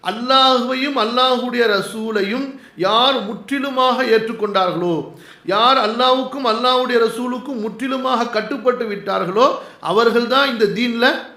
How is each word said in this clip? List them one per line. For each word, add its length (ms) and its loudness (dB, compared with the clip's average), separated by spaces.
அல்லாஹுவையும் 920 2
அல்லாஹுடைய 680 2
ரசூலையும் 760 -2
யார் 480 2
முற்றிலுமாக 800 -2
ஏற்றுக்கொண்டார்களோ, 920 0
யார் 320 4
அல்லாஹ்வுக்கும் 720 0
அல்லாஹ்வுடைய 500 2
ரசூலுக்கும் 640 -4
முற்றிலுமாக 680 -2
கட்டுப்பட்டு 540 -2
விட்டார்களோ, 640 0
அவர்கள்தான் 720 2
இந்த 240 0
தீன்ல 280 -2